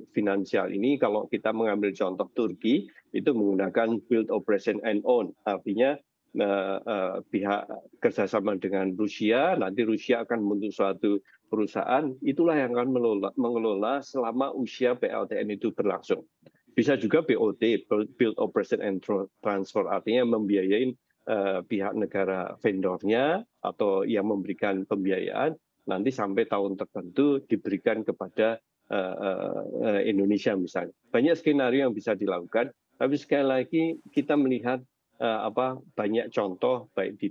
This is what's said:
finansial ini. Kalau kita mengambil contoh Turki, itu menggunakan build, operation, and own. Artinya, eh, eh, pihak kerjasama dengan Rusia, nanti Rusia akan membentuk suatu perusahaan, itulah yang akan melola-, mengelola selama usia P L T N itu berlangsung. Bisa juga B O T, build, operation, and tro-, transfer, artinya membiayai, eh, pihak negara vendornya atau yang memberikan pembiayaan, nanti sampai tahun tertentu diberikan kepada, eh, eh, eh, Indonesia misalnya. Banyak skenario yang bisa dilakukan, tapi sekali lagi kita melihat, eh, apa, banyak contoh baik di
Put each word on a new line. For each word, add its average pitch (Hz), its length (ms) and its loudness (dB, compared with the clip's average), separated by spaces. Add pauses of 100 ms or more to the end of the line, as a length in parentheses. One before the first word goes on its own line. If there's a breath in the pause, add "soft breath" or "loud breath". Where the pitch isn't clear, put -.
(140)
finansial 98 560 0
ini. 120 280 0
Kalau 107 280 0
kita 110 280 -2
mengambil 104 400 0
contoh 95 400 -2
Turki, 113 560 0 (240 loud breath)
itu 151 160 0
menggunakan 104 760 2
build, 113 280 2
operation, 104 480 0
and 104 240 0
own. 120 240 2 (160)
Artinya, 104 480 0 (440)
eh, 98 400 0
eh, 92 380 -2 (140)
pihak 101 360 0 (320)
kerjasama 101 600 0
dengan 95 360 -2
Rusia, 113 640 0
nanti 98 240 -2
Rusia 113 400 0
akan 113 200 -2
membentuk 104 320 -2
suatu 98 360 0 (400 soft breath)
perusahaan, 123 720 -2
itulah 160 360 2
yang 120 200 0
akan 127 160 0
melola-, 107 400 0
mengelola 117 720 0
selama 127 480 -2
usia 123 400 0
P 107 160 -2
L 104 160 -2
T 110 80 -6
N 107 160 -2
itu 104 240 -2
berlangsung. 95 480 0 (520)
Bisa 131 240 4
juga 160 280 2
B 123 80 4
O 107 200 2
T, 107 360 0
build, 107 480 0
operation, 107 440 -2
and 95 200 -2
tro-, 98 360 -2
transfer, 98 480 -2
artinya 107 480 0
membiayai, 104 640 2 (320)
eh, 98 320 0
pihak 104 320 -4
negara 95 640 -2
vendornya 107 880 0 (160)
atau 98 400 0
yang 104 240 0
memberikan 98 560 -2
pembiayaan, 95 720 -2 (360)
nanti 104 240 -2
sampai 104 320 0
tahun 98 320 -2
tertentu 127 720 0
diberikan 104 560 0
kepada, 110 560 -2 (260)
eh, 92 300 -2
eh, 95 440 -4 (200)
eh, 104 240 2
Indonesia 101 480 2
misalnya. 90 400 -4 (160)
Banyak 143 240 4
skenario 139 560 2
yang 107 60 -2
bisa 104 180 -2
dilakukan, 98 560 -2 (240)
tapi 135 240 0
sekali 139 280 0
lagi 135 380 0 (300)
kita 147 240 2
melihat, 127 400 0 (400)
eh, 113 220 0 (100)
apa, 127 320 -2 (160)
banyak 110 320 0
contoh 117 640 0
baik 101 240 -4
di 104 120 -2